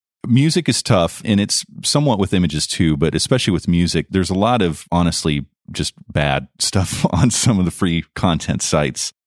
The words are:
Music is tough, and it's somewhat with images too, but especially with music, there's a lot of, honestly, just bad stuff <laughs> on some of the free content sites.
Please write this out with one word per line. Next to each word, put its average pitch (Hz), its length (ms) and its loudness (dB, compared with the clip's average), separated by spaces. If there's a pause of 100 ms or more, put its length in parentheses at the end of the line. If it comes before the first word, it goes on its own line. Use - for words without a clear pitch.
(280)
Music 147 400 2
is - 160 0
tough, 87 400 0
and 101 160 2
it's - 240 -2 (200)
somewhat 143 360 2
with 98 140 0
images 78 340 0
too, 78 300 2
but 80 180 0
especially 113 380 0
with 80 140 -2
music, 87 420 0
there's 92 200 0
a 95 40 0
lot 110 280 2
of, 82 300 -2
honestly, 82 540 0 (260)
just - 220 -6 (180)
bad 69 380 -2 (100)
stuff - 500 -2
<laughs> - 20 -8
on 107 200 2
some 110 280 0
of 90 60 2
the 85 60 0
free 82 320 0 (120)
content 80 460 -2
sites. - 520 -2 (140)